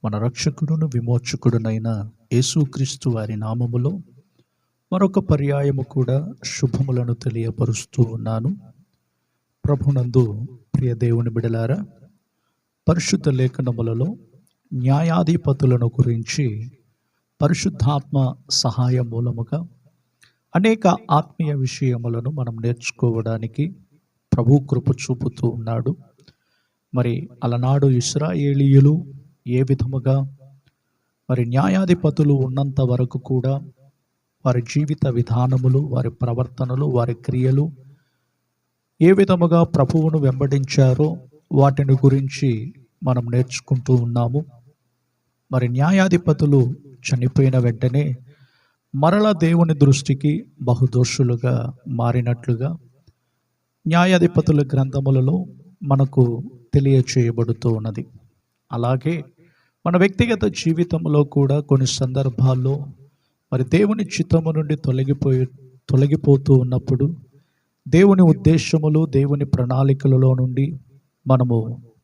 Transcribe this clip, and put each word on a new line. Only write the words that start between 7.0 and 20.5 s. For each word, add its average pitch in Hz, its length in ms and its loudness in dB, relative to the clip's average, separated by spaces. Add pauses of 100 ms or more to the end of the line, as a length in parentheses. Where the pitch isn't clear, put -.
తెలియపరుస్తూ 113 1000 -4
ఉన్నాను. 113 440 -6 (1080)
ప్రభునందు 127 800 0 (300)
ప్రియ 127 180 -2
దేవుని 117 360 -2
బిడలారా, 117 560 -4 (1040)
పరిశుద్ధ 165 400 -2
లేఖనములలో 127 840 -2 (580)
న్యాయాధిపతులను 143 1120 0
గురించి 117 840 -2 (720)
పరిశుద్ధాత్మ 143 920 0 (140)
సహాయ 123 520 0
మూలముగా 120 680 -6 (880)